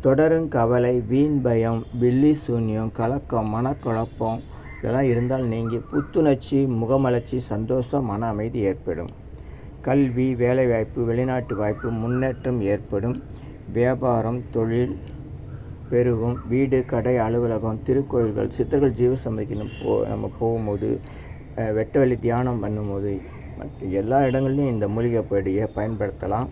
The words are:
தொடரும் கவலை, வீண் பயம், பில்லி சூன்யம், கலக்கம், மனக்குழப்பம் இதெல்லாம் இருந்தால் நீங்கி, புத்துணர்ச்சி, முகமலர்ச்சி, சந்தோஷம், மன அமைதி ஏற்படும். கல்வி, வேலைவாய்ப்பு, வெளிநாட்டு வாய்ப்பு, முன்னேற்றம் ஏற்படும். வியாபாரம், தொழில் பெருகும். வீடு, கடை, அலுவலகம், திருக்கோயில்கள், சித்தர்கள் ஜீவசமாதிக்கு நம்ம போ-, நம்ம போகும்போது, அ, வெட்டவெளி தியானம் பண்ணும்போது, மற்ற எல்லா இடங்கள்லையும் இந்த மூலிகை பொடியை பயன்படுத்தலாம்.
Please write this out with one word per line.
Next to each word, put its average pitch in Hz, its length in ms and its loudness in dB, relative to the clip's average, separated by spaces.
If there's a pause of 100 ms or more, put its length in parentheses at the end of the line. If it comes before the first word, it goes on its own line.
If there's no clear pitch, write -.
தொடரும் 156 460 4
கவலை, 123 520 2
வீண் 135 420 2
பயம், 117 440 2 (140)
பில்லி 131 360 6 (120)
சூன்யம், 110 440 0
கலக்கம், 113 640 -2
மனக்குழப்பம் 117 840 -2 (380)
இதெல்லாம் 123 240 0
இருந்தால் 123 400 2
நீங்கி, 113 340 -2
புத்துணர்ச்சி, 143 880 2
முகமலர்ச்சி, 123 720 2
சந்தோஷம், 123 680 -2
மன 110 220 -2
அமைதி 113 320 -4
ஏற்படும். 90 500 -2 (720)
கல்வி, 131 540 2
வேலைவாய்ப்பு, 120 680 2
வெளிநாட்டு 123 520 0
வாய்ப்பு, 104 360 -2
முன்னேற்றம் 123 720 0
ஏற்படும். 104 600 -2 (500)
வியாபாரம், 123 680 2 (100)
தொழில் 117 460 0 (920)
பெருகும். 120 580 2
வீடு, 127 380 2
கடை, 123 320 2
அலுவலகம், 113 680 0
திருக்கோயில்கள், 120 640 0
சித்தர்கள் 139 420 2
ஜீவசமாதிக்கு 117 640 0
நம்ம 104 160 -6 (120)
போ-, 107 240 2
நம்ம 107 320 -4
போகும்போது, 110 600 0 (580)
அ, 113 140 -2
வெட்டவெளி 120 480 2
தியானம் 117 440 0
பண்ணும்போது, 101 580 -4 (360)
மற்ற - 300 -10
எல்லா 104 320 2
இடங்கள்லையும் 135 500 2
இந்த 107 180 0
மூலிகை 113 340 0
பொடியை 98 540 0
பயன்படுத்தலாம். 104 760 -2